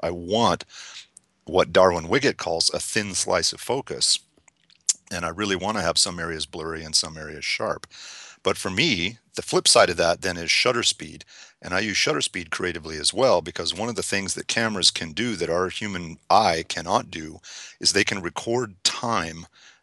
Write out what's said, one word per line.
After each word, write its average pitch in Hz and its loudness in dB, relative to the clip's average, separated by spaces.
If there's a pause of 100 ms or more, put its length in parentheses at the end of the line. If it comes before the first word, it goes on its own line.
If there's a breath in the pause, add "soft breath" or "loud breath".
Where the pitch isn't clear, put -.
I 85 -2
want 90 2 (800 loud breath)
what 90 4
Darwin 87 6
Wiggett 131 2
calls 82 -2
a 85 -2
thin 101 -2
slice - 2
of - -14
focus. - 0 (920)
And 87 -4
I 82 -2
really 98 0
wanna 98 -2
have 82 2
some 87 0
areas 80 -4
blurry 80 -8
and 78 -6
some 80 -2
areas 76 -12
sharp." - -4 (560 loud breath)
But 101 0
for 101 -4
me, 104 0 (160)
the - -6
flip - 0
side 98 8
of 85 -2
that 85 2
then 90 -2
is 85 -2
shutter 120 2
speed. - -4 (360 loud breath)
And 80 -8
I 92 2
use 104 -2
shutter 147 0
speed - -6
creatively 82 -6
as 76 0
well, 104 4
because 80 -4
one 107 -4
of 113 -6
the 90 -4
things 98 -2
that - -8
cameras 110 2
can 82 -4
do 113 -2
that 82 -2
our 90 2
human 90 -8 (100)
eye 90 4
cannot 90 -2
do 80 -10 (400 loud breath)
is 90 2
they 98 4
can 98 -4
record 110 -4
time 82 -2 (360 soft breath)